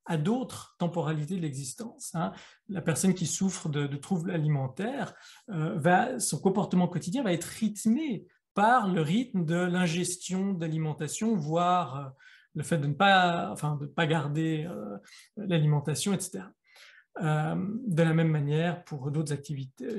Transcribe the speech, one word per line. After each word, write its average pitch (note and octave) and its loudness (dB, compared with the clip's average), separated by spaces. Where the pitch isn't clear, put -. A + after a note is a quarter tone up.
à E3+ -2
d'autres A3 -2
temporalités D#3+ -2
de F3 -4
l'existence, D3 -8
hein. F3+ -2
La F#3+ -6
personne F3+ 2
qui E3+ -2
souffre F3+ -2
de, C#3+ 0
de C#3 -6
troubles F3+ -4
alimentaires, D#3 -2
euh, E3+ -2
va, G3+ 4
son D#3+ -2
comportement F#3 4
quotidien F3+ -2
va F#3 2
être E3 -2
rythmé A3+ 0
par A3 4
le F3 2
rythme F3+ 0
de E3 0
l'ingestion F3+ 0
d'alimentation, D#3+ -2
voire, E3 2
euh, C#3 -8
le D3+ -4
fait E3+ 0
de C#3+ 0
ne D3 0
pas, F#3 4
enfin, D3+ -2
de C#3+ -6
ne C#3+ -12
pas E3 2
garder, D#3 0
euh, G#3 -8
l'alimentation, D3+ 2
et - 0
cetera. - -10
Euh, D#3 0
de E3 2
la D#3+ 4
même D#3+ 4
manière D#3 0
pour C#3+ -8
d'autres D3 -2
activités, C#3 -8